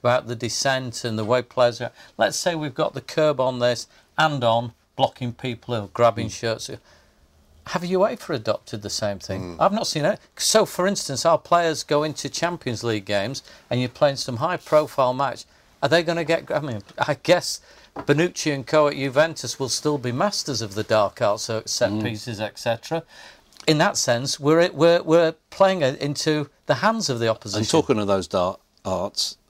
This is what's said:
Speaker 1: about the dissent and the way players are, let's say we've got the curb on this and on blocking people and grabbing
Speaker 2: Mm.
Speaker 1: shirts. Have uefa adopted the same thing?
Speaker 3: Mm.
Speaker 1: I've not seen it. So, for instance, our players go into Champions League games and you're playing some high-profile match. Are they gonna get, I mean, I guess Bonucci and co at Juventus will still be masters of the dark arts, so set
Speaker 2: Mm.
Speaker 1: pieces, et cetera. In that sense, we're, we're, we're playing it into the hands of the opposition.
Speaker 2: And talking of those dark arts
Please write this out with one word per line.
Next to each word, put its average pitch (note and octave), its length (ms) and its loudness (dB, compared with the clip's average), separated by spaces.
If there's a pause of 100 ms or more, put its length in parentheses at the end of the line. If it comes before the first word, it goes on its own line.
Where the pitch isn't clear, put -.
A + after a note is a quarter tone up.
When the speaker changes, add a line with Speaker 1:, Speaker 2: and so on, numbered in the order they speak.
Speaker 1:
about B2 260 2
the A#2+ 60 -6
dissent B2+ 680 -4
and A2+ 140 -4
the A2 80 -2
way B2 160 2
players A#2+ 400 0
are, A#2 100 -8 (240)
let's A2+ 220 2
say F3 160 0
we've D3+ 200 -6
got - 200 -2
the C#3 80 -8
curb D3+ 380 0
on B2+ 180 0
this A#2+ 280 0 (300)
and D3+ 260 2
on A#2 300 2 (240)
blocking B2+ 380 -2
people B2 400 -8
and G2+ 180 -6
grabbing A2+ 360 2
Speaker 2:
Mm. - 40 -8
Speaker 1:
shirts. - 380 -6 (960)
Have E3+ 160 -4
uefa F#3 520 0
adopted A2+ 480 -4
the G#2 80 -8
same G2+ 280 -4
thing? F#2 380 -8
Speaker 3:
Mm. - 40 -14
Speaker 1:
I've F#3 140 4
not A3+ 120 -2
seen D3 200 -2
it. G3 120 0 (200)
So, - 260 4
for F3+ 220 -2
instance, D#3+ 400 -4
our E3 120 6
players E3+ 460 2
go D3 180 2
into D3+ 280 -6
Champions D#3+ 520 -4
League G#2+ 220 -2
games G2+ 380 -2 (280)
and A#2+ 80 0
you're B2 120 -2
playing C#3 260 2
some B2 220 -6
high-profile D3+ 760 2
match. C3 300 -4 (380)
Are C#3+ 60 0
they E3+ 140 4
gonna E3 220 -2
get, D3 260 0
I D3 100 0
mean, B2 220 -6 (160)
I - 240 0
guess - 380 2 (340)
Bonucci D#3 600 0
and C3+ 120 -8
co D3+ 220 4
at C#3+ 80 0
Juventus C#3 640 0
will C3+ 80 -2
still D3 300 -2
be B2 140 -4
masters C#3+ 500 -2
of G2 140 -8
the A2 60 -2
dark G#2+ 380 2
arts, G#2 240 0
so A2+ 220 -4
set - 260 0
Speaker 2:
Mm. G#2+ 120 -2
Speaker 1:
pieces, G#2+ 360 -8
et G#2+ 180 -6
cetera. - 440 -4 (640)
In D#3 120 4
that F#3+ 200 0
sense, B2+ 420 -2
we're, D#3+ 320 4
we're, E3+ 300 4
we're D#3+ 320 4 (160)
playing F#3+ 320 2
it C3+ 160 0
into D3 500 -2 (180)
the C#3+ 100 2
hands G#3+ 340 0
of A#2+ 100 -2
the A2+ 80 2
opposition. G#2+ 320 -2
Speaker 2:
And A2 80 0
talking C#3+ 300 2
of G#2 80 0
those F#2+ 220 2
dark F#2 320 0 (260)
arts F#2+ 500 -4 (140)